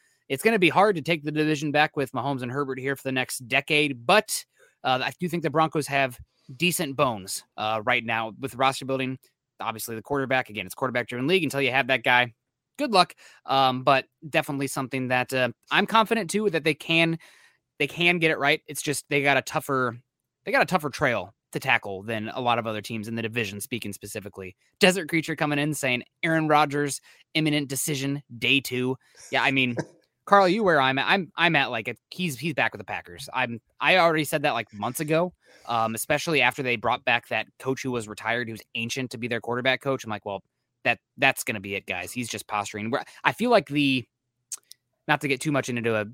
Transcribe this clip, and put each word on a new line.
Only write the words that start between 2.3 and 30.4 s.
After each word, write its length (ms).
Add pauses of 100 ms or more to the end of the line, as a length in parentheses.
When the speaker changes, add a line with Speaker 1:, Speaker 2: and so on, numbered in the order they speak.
Speaker 1:
and 100
Herbert 260
here 160
for 100
the 80
next 360
decade, 580
but, 380 (400)
uh, 180
I 160
do 100
think 140
the 80
Broncos 360
have 340 (360)
decent 380
bones, 480 (140)
uh, 280
right 200
now 340
with 160
roster 300
building. 340 (420)
Obviously, 340
the 80
quarterback, 480
again, 160
it's 80
quarterback-driven 540
league. 160
Until 180
you 80
have 160
that 160
guy, 320 (420)
good 140
luck. 240 (320)
Um, 380
but 220 (220)
definitely 380
something 420
that, 240
uh, 180 (200)
I'm 160
confident, 420
too, 220
that 140
they 100
can, 460 (580)
they 80
can 320
get 140
it 60
right. 280
It's 160
just 280
they 120
got 140
a 60
tougher, 540 (480)
they 60
got 120
a 40
tougher 240
trail 420 (200)
to 80
tackle 420
than 280
a 100
lot 180
of 80
other 160
teams 240
in 80
the 80
division, 380
speaking 320
specifically. 640 (240)
Desert 280
Creature 280
coming 240
in 120
saying, 300 (220)
"Aaron 240
Rodgers, 520 (340)
imminent 340
decision, 560 (120)
day 240
two." 360 (340)
Yeah, 140
I 80
mean, 240
Speaker 2:
<laughs> 100 (400)
Speaker 1:
Carl, 220